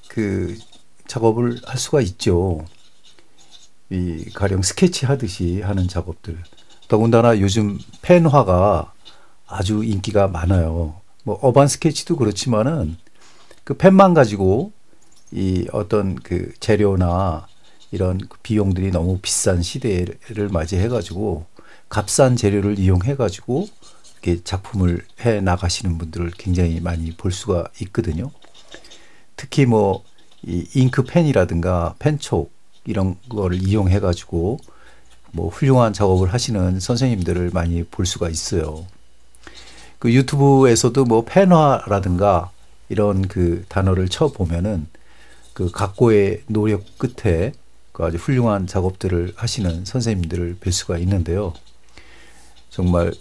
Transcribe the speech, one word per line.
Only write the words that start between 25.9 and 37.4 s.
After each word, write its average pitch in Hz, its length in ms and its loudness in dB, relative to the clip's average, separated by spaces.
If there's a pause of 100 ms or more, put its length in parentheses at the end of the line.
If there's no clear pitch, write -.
분들을 85 400 -8
굉장히 87 400 0
많이 85 380 -4
볼 90 160 -4
수가 92 320 -4 (160)
있거든요. 95 500 -6 (1040)
특히 - 320 0
뭐 101 380 2 (380)
이 87 320 -6
잉크펜이라든가 101 1200 0
펜촉 127 540 -2 (320)
이런 95 320 -2 (120)
거를 92 340 -2
이용해가지고 95 960 0 (760)
뭐 87 160 -6
훌륭한 123 440 2
작업을 92 400 2
하시는 95 480 -2
선생님들을 95 720 -2